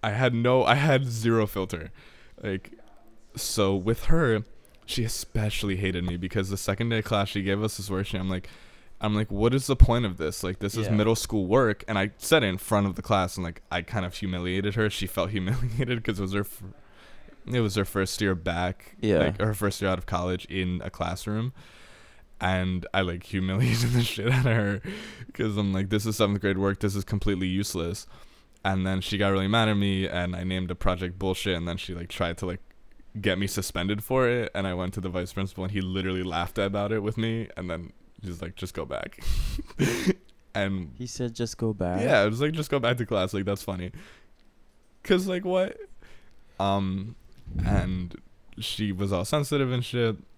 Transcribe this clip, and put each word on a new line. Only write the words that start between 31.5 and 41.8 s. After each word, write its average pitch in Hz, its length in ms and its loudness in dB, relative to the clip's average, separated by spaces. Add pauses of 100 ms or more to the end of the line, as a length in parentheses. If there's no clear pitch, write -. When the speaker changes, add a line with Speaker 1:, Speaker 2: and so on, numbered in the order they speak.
Speaker 1:
and 85 120 -4
then 85 80 -4
she, - 180 -10
like, 87 140 -10
tried 85 300 -4
to, 98 80 -4
like, 87 140 -6 (600)
get 95 180 2
me 98 80 0
suspended 98 560 -2
for 131 240 2
it, 120 280 0
and 95 120 -2
I 92 60 -2
went 90 220 -4
to 104 80 -4
the 92 80 -4
vice 90 240 -4
principal, 95 300 -4
and 98 80 -4
he 98 100 -2
literally 92 400 -2
laughed 87 360 -2
about 101 320 0
it 110 120 0
with 110 160 -2
me, 113 300 -2 (100)
and 90 120 -8
then 82 220 -8 (300)
he's 85 180 -10
like, 85 160 -10
"Just - 160 -8
go 73 140 -6
back." - 340 -8 (580)
<laughs> - 760 -2
And 98 420 -2
Speaker 2:
He 123 100 -10
said, 120 280 -6
"Just 117 240 -4
go 110 160 0
back"? 92 260 0